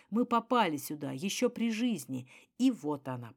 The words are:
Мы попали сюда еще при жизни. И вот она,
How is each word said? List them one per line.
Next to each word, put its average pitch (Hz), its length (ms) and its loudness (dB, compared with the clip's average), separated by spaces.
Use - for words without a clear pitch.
Мы 233 140 2
попали 226 520 2
сюда 143 340 -6
еще 190 380 0
при 233 220 -2
жизни. 160 580 -4
И 254 100 6
вот 147 380 -4
она, 120 300 -8